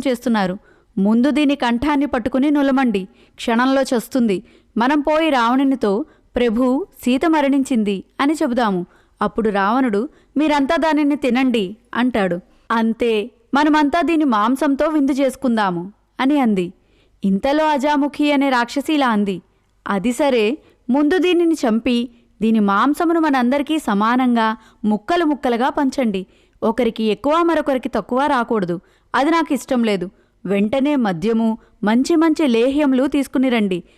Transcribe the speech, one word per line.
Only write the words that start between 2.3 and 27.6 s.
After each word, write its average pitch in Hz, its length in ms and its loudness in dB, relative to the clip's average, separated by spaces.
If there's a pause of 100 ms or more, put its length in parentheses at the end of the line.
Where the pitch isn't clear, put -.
నులమండి, 269 580 0 (280)
క్షణంలో 262 460 0
చస్తుంది. 233 600 -2 (340)
మనం 269 240 2
పోయి 311 300 0
రావణునితో, 254 760 0 (320)
'ప్రభూ, 247 500 0 (160)
సీత 254 240 0
మరణించింది' 269 760 0 (160)
అని 285 140 0
చెబుదాము. 233 520 -2 (360)
అప్పుడు 208 280 -2
రావణుడు, 214 580 0 (280)
'మీరంతా 294 400 2
దానిని 294 400 0
తినండి' 240 600 -2 (180)
అంటాడు. 208 460 -2 (300)
అంతే, 226 600 0 (240)
మనమంతా 294 460 2
దీని 311 240 2
మాంసంతో 269 640 0
విందు 302 240 0
చేసుకుందాము" 220 800 -2 (280)
అని 277 200 2
అంది. 196 320 0 (520)
ఇంతలో 269 440 0
అజాముఖి 294 640 0
అనే 277 160 2
రాక్షసి 254 460 -2
ఇలా 277 140 2
అంది, 202 340 -2 (440)
"అది 202 260 -2
సరే, 254 460 0 (320)
ముందు 294 280 2
దీనిని 339 360 2
చంపి 240 540 0 (340)
దీని 220 180 2
మాంసమును 277 600 0
మనందరికీ 277 580 0
సమానంగా 226 800 0 (280)
ముక్కలు 214 400 0
ముక్కలుగా 254 440 0
పంచండి. 254 580 -2 (360)
ఒకరికి 220 420 -2
ఎక్కువ, 277 380 0
మరొకరికి 302 460 0